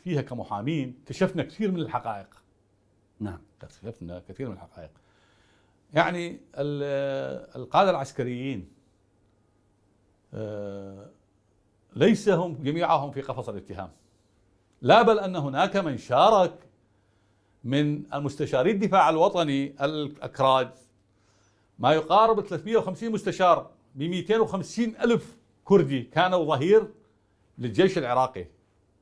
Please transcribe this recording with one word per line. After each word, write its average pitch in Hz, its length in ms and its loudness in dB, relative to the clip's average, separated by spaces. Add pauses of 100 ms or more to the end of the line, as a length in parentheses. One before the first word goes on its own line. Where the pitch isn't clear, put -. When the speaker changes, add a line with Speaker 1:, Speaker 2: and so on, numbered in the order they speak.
Speaker 1:
فيها 156 180 -2
كمحامين، 123 840 -6
كشفنا 180 360 -2
كثير - 280 -4
من 175 100 -4
الحقائق. 117 480 -8 (920)
Speaker 2:
نعم. 98 180 -8 (220)
Speaker 1:
كشفنا 90 680 -16
كثير 123 200 -12
من 104 60 -12
الحقائق. 85 360 -20 (1040)
يعني، 170 460 -2 (140)
ال-، 139 1040 -6
القادة 156 340 0
العسكريين، 127 800 -6 (1700)
آه، 101 720 -12 (920)
ليس 208 320 2
هم 175 340 2
جميعهم 151 480 0
في 135 100 -10
قفص 127 280 -8
الاتهام، 95 420 -12 (920)
لا، 180 200 8
بل 214 160 4
أن 190 180 -4
هناك 156 400 -2
من 156 220 -2
شارك 180 540 4 (1120)
من 147 500 -2
المستشاري 143 560 0
الدفاع 190 380 4
الوطني 160 760 0
الأكراد، 135 880 0 (1080)
ما 131 140 4
يقارب 185 480 4
ثلاثمية 185 360 -2
وخمسين 220 360 -2
مستشار، 180 580 2 (240)
بميتين 175 460 -2
وخمسين 220 600 -2
ألف 233 360 0 (280)
كردي 139 380 4
كانوا 175 420 0
ظهير 160 440 4 (680)
للجيش 143 400 2
العراقي. 123 480 0 (560)